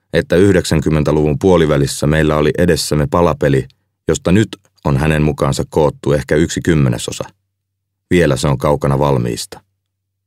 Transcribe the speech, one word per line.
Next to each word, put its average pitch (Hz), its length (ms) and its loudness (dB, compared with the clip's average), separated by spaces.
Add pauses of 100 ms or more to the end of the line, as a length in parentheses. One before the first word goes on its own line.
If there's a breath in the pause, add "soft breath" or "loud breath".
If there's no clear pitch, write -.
(140)
että 82 220 -2
yhdeksänkymmentäluvun 76 1040 2
puolivälissä 76 680 2
meillä 76 300 2
oli 76 200 2
edessämme 76 540 0
palapeli, 73 560 0 (400)
josta 80 240 -2
nyt 104 260 0 (280)
on 71 120 0
hänen 76 260 0
mukaansa 71 460 -2
koottu 71 440 0
ehkä 73 220 -2
yksi 78 260 -2
kymmenesosa. 69 640 -2 (840)
Vielä 80 280 2
se 76 100 -2
on 69 100 0
kaukana 71 420 0
valmiista. 60 640 -4 (640)